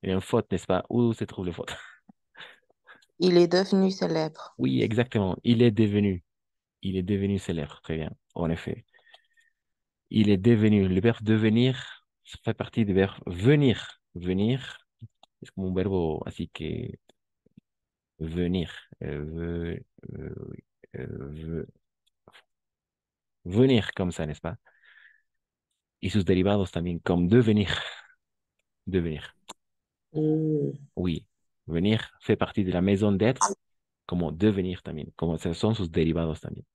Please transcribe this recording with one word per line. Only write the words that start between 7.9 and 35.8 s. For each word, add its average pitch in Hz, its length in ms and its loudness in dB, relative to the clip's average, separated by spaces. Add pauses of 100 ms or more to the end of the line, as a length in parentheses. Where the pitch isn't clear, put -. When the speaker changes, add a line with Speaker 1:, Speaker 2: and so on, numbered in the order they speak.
Speaker 1:
bien, 80 140 -6 (240)
en 85 160 -2
effet. - 340 -6 (1300)
Il 104 200 4
est 101 60 6
devenu. 104 520 4
Le 92 120 2
verbe 117 220 0
devenir, 110 840 0 (200)
ça - 200 -20
fait 110 100 -2
partie - 300 -2
du 101 80 0
verbe 95 340 2
venir. 120 760 2 (160)
Venir. 98 680 -2 (580)
C'est - 100 -20
comme 95 140 -6
un 92 80 -4
verbe 92 520 -2
ainsi - 220 -10
que - 420 -8 (1300)
venir. 87 540 -2 (300)
Euh, 82 760 -6 (340)
ve-, - 440 -12 (420)
euh, - 80 -10 (240)
ve-, 80 380 -8 (1800)
venir 113 480 4
comme 90 180 -2
ça, 82 160 -6
n'est-ce 76 140 -10
pas ? 82 160 -8 (1500)
y 92 60 -2
sus 95 160 0
derivados 95 440 2
también, 85 280 -4
comme 87 300 0
devenir. 107 400 4 (1160)
Devenir. 85 380 -2 (880)
Speaker 3:
Mm. 156 600 0 (220)
Speaker 1:
Oui, 90 320 -4 (380)
venir 98 380 0 (180)
fait 107 160 0
partie - 260 -2
de 90 100 0
la 87 100 2
maison 101 340 2
d'être, 110 240 0 (640)
como 87 260 -2
devenir 92 520 0
también, 78 340 -12
como 82 220 -2
ce 85 160 -4
son 110 200 0
sus 92 160 -4